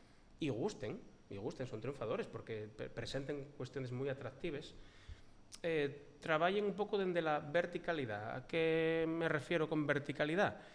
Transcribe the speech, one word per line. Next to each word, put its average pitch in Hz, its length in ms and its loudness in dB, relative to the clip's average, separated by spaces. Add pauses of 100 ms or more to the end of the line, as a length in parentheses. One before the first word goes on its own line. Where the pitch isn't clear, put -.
(400)
y 151 100 2
gusten, 135 500 -2 (300)
y 101 80 -6
gusten, 127 300 -4
son 110 140 -6
triunfadores 135 460 -2
porque 110 480 -6
pre-, - 140 -6
presenten 139 560 -4 (120)
cuestiones 127 340 -4
muy 131 180 0
atractivas. 139 640 -4 (880)
Eh, 147 580 0
trabajen 175 460 4
un 196 80 2
poco 202 240 0
desde 185 240 2
la 151 180 2
verticalidad. 147 960 0
¿A 127 120 -8
qué 165 600 4
me 165 220 2
refiero 156 400 2
con 156 160 4
verticalidad? 147 720 2 (160)